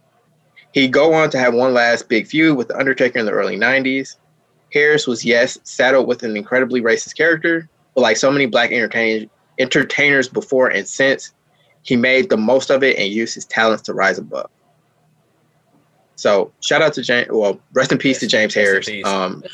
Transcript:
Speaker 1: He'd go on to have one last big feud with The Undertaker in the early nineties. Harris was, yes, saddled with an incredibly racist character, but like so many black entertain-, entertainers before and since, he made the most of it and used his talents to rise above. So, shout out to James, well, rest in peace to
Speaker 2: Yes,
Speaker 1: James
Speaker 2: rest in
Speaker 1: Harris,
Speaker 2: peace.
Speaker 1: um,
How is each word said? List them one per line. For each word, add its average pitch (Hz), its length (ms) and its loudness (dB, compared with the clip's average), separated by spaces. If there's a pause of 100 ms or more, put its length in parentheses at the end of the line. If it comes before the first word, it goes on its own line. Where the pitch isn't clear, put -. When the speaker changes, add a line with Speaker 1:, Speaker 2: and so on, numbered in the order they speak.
(720)
Speaker 1:
He'd 135 200 2
go 147 220 4
on 156 180 2
to 139 60 -4
have 123 160 2
one 127 200 2
last 120 360 2
big 107 160 0
feud 156 320 2
with 117 120 -4
The - 100 -6
Undertaker 131 400 0
in 110 80 -2
the 98 40 -2
early 98 260 -2
nineties. 131 600 -2 (540)
Harris 147 340 2
was, 120 180 -4
yes, 117 400 2
saddled 127 440 2
with 123 160 -4
an 110 120 -4
incredibly 123 460 -2
racist 113 340 -2
character, 165 540 -2 (240)
but 127 80 0
like 110 160 2
so 135 140 2
many 139 160 0
black 117 240 0
entertain-, 110 580 -2 (300)
entertainers 135 680 0
before 127 420 0
and - 180 -4
since, - 440 -2 (520)
he 127 120 -2
made 127 360 2
the 113 60 2
most 123 340 0
of 135 100 2
it 131 160 2
and 101 160 -2
used 113 220 -4
his - 100 -14
talents 110 380 0
to 131 100 -8
rise 95 240 0
above. - 320 -10 (1700)
So, 101 360 0 (100)
shout 151 200 0
out 147 120 2
to 127 100 -8
James, 120 280 -2
well, 101 280 0 (140)
rest 131 180 0
in 139 80 0
peace 135 200 0
to 127 60 -6
Speaker 2:
Yes, 104 60 -2
Speaker 1:
James 107 240 0
Speaker 2:
rest - 20 -2
in 107 80 4
Speaker 1:
Harris, 98 240 2
Speaker 2:
peace. 101 160 -8
Speaker 1:
um, 95 380 -4 (100)